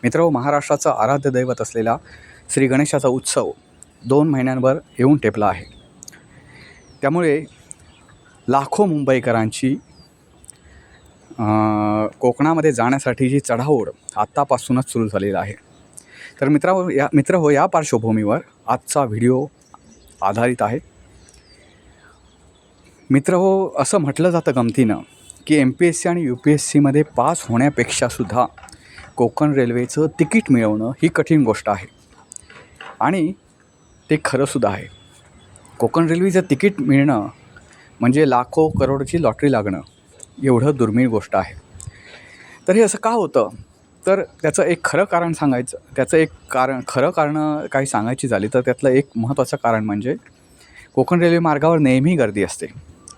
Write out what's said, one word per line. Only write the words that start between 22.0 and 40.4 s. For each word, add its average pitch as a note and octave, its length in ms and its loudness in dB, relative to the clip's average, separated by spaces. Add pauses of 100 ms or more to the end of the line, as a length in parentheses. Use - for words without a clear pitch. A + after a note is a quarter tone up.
मित्र C#3 240 2
हो, F#3+ 440 2
असं D3 200 0
म्हटलं D#3 320 0
जातं E3+ 260 0
गमतीनं A#2 420 0 (480)
की D3+ 80 2
एमपीएससी D3+ 540 0
आणि F3 140 -2
यूपीएससीमध्ये C#3+ 800 2
पास D3 460 -2
होण्यापेक्षासुद्धा A#2+ 1000 0 (680)
कोकण C3 360 0
रेल्वेचं B2+ 540 0
तिकीट E3 440 0
मिळवणं A2 380 2
ही D#3 200 -2
कठीण D#3 340 2
गोष्ट A2 260 0
आहे F#2+ 180 -4 (1160)
आणि E3 320 0 (760)
ते D#3 140 2
खरंसुद्धा B2+ 460 0
आहे. F#2 140 -8 (920)
कोकण E3 300 0
रेल्वेचं F3+ 320 0
तिकीट F#3 400 0
मिळणं C#3 460 2 (760)
म्हणजे C3+ 300 2
लाखो B2 380 2
करोडची C#3 540 -2
लॉटरी C3+ 300 0
लागणं G2+ 280 -2 (640)